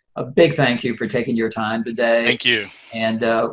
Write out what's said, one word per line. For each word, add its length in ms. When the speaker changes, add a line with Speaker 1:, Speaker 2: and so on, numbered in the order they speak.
Speaker 1:
a 80
big 300
thank 280
you 140
for 100
taking 300
your 140
time 340
today. 400
Speaker 2:
Thank 220
you. 200
Speaker 1:
And, 280
uh, 300